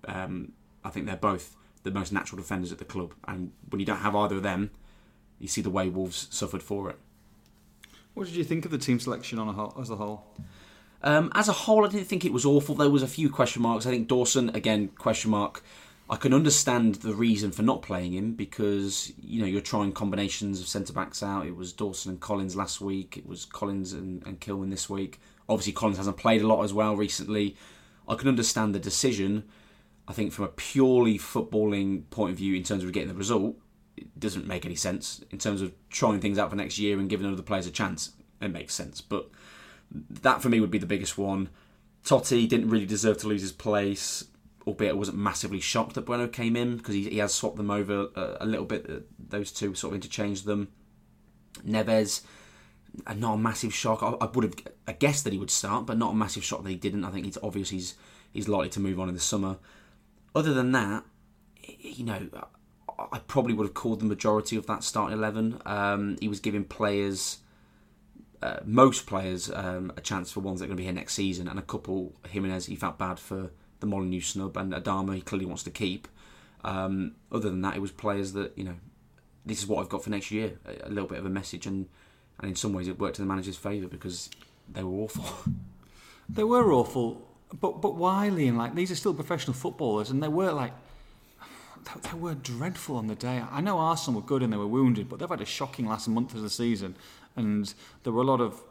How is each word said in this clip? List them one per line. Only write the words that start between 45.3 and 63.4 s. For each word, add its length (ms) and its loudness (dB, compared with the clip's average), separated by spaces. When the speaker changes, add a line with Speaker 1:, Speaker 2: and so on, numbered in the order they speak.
Speaker 1:
shocked 360 0
that 100 -4
Bueno 220 0
came 280 0
in, 240 0
'cause 140 -6
he, 160 0
he 100 -2
has 140 2
swapped 240 -2
them 140 -2
over 440 0
a, 260 -6
a 40 -4
little 200 0
bit, 220 -4
uh, 120 -8
those 340 -8
two 220 -4
sort 180 -6
of 40 -4
interchanged 500 -4
them. 220 -2
Neves, 560 2
uh, 60 -8
not 220 0
a 20 2
massive 360 0
shock. 300 0
I, 60 2
I 160 -2
would 180 2
have, 120 0
I 60 -8
guessed 300 4
that 100 0
he 60 -2
would 100 -6
start, 380 0
but 100 0
not 140 2
a 40 0
massive 280 0
shock 200 -4
that 60 -6
he 60 -2
didn't. 280 -2
I 60 -4
think 160 -6
it's 160 -8
obvious 280 -4
he's, 260 -6
he's 160 -4
likely 220 0
to 100 -6
move 200 0
on 80 -2
in 80 -4
the 60 -4
summer. 360 0
Other 180 4
than 200 4
that, 300 2
y-, 120 -20
you 240 -12
know, 260 -6
I, 140 -6
I 60 -6
probably 360 2